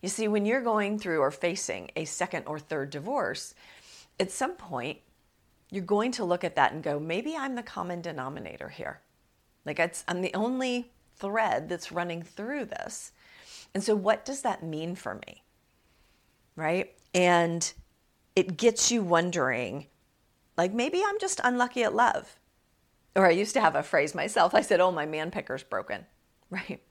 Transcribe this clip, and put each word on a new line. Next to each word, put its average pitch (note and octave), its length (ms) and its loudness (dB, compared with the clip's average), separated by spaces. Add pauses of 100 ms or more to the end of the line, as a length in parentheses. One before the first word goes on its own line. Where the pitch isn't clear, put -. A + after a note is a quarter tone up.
You F3 60 -4
see, G#3+ 200 -2
when G#3 180 2
you're B3 160 2
going G#3+ 360 0
through E3+ 220 0
or C#3 100 4
facing D3+ 640 -4
a D#3+ 120 -6
second F3 400 -4
or D3+ 120 -8
third D3 300 -6
divorce, E3+ 680 -6 (640)
at F#3+ 120 0
some D#4+ 240 -4
point, D3 480 -8 (680)
you're F#3+ 160 -6
going G#3 280 2
to A#3+ 120 -4
look F3+ 180 2
at E3+ 140 -2
that C#3 160 6
and D#3 100 -8
go, D3 160 0
"Maybe G3 380 -4
I'm C4+ 180 -6
the A#3+ 80 -6
common F3+ 380 -6
denominator D3 680 -10
here. - 320 -10 (640)
Like, D3 120 -6
it's, E3+ 300 -2
I'm F3+ 140 -2
the F#3 100 -2
only B3 580 -2 (260)
thread G3 520 -2
that's E3+ 240 -8
running E3+ 300 -4
through A#3 420 -8
this. - 480 -12 (640)
And G3+ 100 -4
so A3 100 2
what G#3 300 0
does C4+ 160 -8
that G#3+ 220 -4
mean D#3+ 320 -6
for - 220 -10
me?" - 280 -18 (1120)
Right? D#3+ 420 -2 (140)
And E3+ 580 4 (640)
it F#3 220 4
gets A3+ 340 4
you A#3 120 2
wondering, D3 840 2 (680)
like, F3+ 160 2
Maybe D4 320 0
I'm G4+ 140 0
just F#4+ 260 -4
unlucky B3 400 2
at G#3+ 100 0
love. - 440 2 (760)
Or F#3+ 100 8
I F3 40 10
used G3 240 2
to B3+ 60 4
have D#3+ 140 6
a D3 80 2
phrase D3 320 0
myself. E3+ 400 2
I - 60 8
said, F#3+ 200 4
"Oh, F#3 120 6
my D#3 140 -2
man D#3 240 -4
picker's C3+ 320 -8
broken," - 440 -6 (200)
<laughs> - 240 -20
right? F#3 400 -10